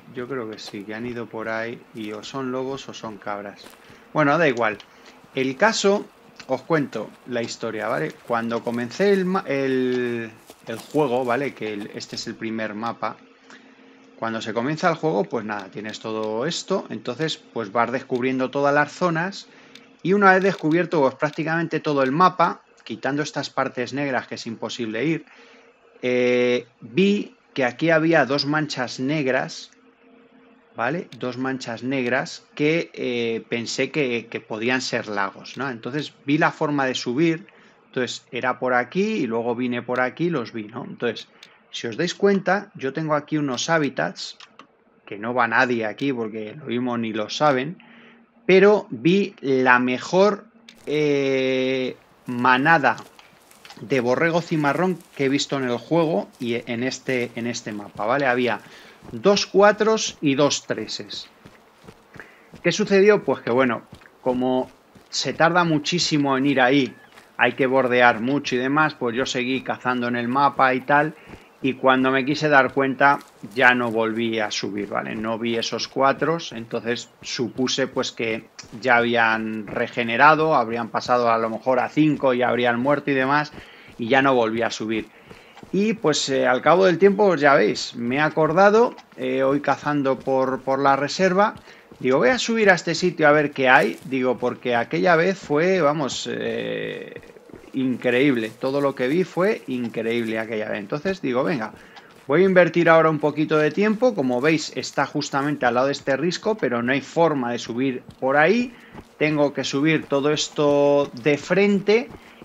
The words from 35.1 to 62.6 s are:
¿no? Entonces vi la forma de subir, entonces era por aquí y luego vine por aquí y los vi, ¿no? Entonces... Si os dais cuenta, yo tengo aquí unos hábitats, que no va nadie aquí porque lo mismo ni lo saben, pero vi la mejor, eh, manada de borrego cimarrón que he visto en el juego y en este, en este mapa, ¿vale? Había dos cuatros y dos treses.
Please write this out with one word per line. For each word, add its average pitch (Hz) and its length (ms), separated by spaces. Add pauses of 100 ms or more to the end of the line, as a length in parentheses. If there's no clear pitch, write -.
¿no? 131 120
Entonces 127 440 (120)
vi 143 140
la 160 140
forma 147 340
de 127 80
subir, 160 540 (380)
entonces - 440
era 127 300
por 127 140
aquí 123 280
y 214 240
luego 113 300
vine 120 260
por 123 180
aquí 127 260
y 175 40
los 123 220
vi, 107 160
¿no? 120 160
Entonces... - 420 (460)
Si - 160
os 107 80
dais 170 180
cuenta, 196 640
yo 135 160
tengo 156 240
aquí 147 220
unos 135 320
hábitats, 131 680 (640)
que 101 140
no 117 160
va 120 140
nadie 120 360
aquí 131 280
porque 110 420
lo 151 120
mismo 120 300
ni 113 160
lo 107 160
saben, 147 540 (640)
pero 190 440
vi 165 500
la 127 400
mejor, 175 640 (420)
eh, 131 1080 (300)
manada 127 720 (800)
de 127 200
borrego 160 420
cimarrón 156 560 (160)
que 139 120
he - 20
visto 139 280
en 135 60
el 123 140
juego 165 520 (120)
y 117 140
en 117 280
este, 127 540
en 117 100
este 120 260
mapa, 101 340
¿vale? 135 200
Había 123 340 (520)
dos 196 340
cuatros 208 760
y 139 140
dos 139 320
treses. - 640 (1300)